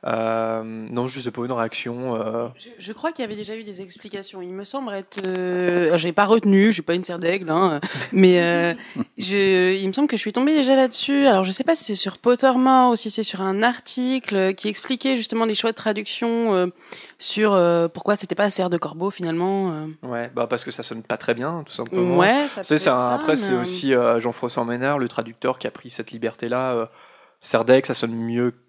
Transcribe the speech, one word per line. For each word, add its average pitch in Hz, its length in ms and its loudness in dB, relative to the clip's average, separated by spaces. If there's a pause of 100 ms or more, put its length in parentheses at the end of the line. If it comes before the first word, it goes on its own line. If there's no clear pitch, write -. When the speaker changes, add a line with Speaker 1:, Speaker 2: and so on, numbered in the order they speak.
Speaker 1:
Euh, 113 600 -2
non, 113 440 -6
je 131 100 -8
sais 123 140 -6
pas, 120 120 -6
une 127 80 -6
réaction, 120 640 -4
euh. 113 340 -4 (100)
Speaker 2:
Je, - 100 -20 (100)
je 196 140 -14
crois 302 180 -6
qu'il 320 120 -10
y - 20 -4
avait 208 100 -10
déjà 208 220 -12
eu 226 80 -14
des 190 180 -16
explications. 196 580 -14
Il 180 120 -12
me 190 120 -12
semble 262 280 -10
être, 196 340 -10
euh... 180 720 2
j'ai 170 140 -2
pas 202 140 4
retenu, 202 400 6
je 226 60 6
suis 170 100 -2
pas 170 120 -2
une 180 80 -2
serre 175 160 -8
d'aigle, 175 320 0
hein, 165 300 4 (160)
<laughs> - 160 -8
mais, 185 280 8
euh, 170 320 2 (460)
je, 190 560 2
il 196 140 -2
me 190 40 -2
semble 285 140 0
que 262 100 0
je 196 40 -2
suis 214 120 -4
tombée 277 220 2
déjà 269 220 4
là-dessus. 277 500 2
Alors, 196 160 6
je 185 80 0
sais 226 140 -4
pas 330 100 2
si - 80 -4
c'est 208 140 -4
sur - 220 -4
Pottermore 254 760 4
ou 226 40 2
si 220 140 -6
c'est 220 140 -2
sur 190 160 -6
un 190 240 0
article 247 920 0
qui 208 140 -6
expliquait 254 480 -2
justement 226 280 -2
les 214 120 -2
choix 220 160 -2
de 220 40 -8
traduction, 220 800 -2
euh, 180 120 2 (520)
sur, 208 360 0
euh, 170 340 4
pourquoi - 260 -2
c'était - 220 -6
pas 208 140 2
serre 185 200 -2
de 175 60 0
corbeau 165 340 -4
finalement, 180 640 -2
euh. 156 140 -8 (200)
Speaker 1:
Ouais, 120 280 -6
bah, 120 120 0
parce 117 180 -4
que 139 60 -8
ça 117 140 -6
sonne 113 180 -8
pas - 140 -4
très - 180 0
bien, 147 320 -6
tout - 80 -20
simplement. 180 440 0
Speaker 2:
Ouais, 247 360 4
ça 190 80 -10
Speaker 1:
C'est, 151 120 0
Speaker 2:
peut 156 40 2
Speaker 1:
c'est 147 120 4
Speaker 2:
être 127 60 4
Speaker 1:
un, 123 120 2
Speaker 2:
ça, 123 60 2
Speaker 1:
après, 311 200 0
c'est 196 180 -2
Speaker 2:
mais, 120 60 0
euh, - 40 -2
Speaker 1:
aussi, 175 320 -2
euh, 117 260 4
Jean-François 120 440 -4
Ménard, 127 360 -2
le 120 80 -2
traducteur, 117 500 -4
qui - 80 -10
a 113 60 -4
pris - 180 -18
cette - 220 -10
liberté-là. 120 640 -4
Euh, 113 120 -2 (540)
serre 113 240 0
d'aigle, 131 220 6
ça 131 80 -4
sonne 117 200 -4
mieux. 117 380 -2 (160)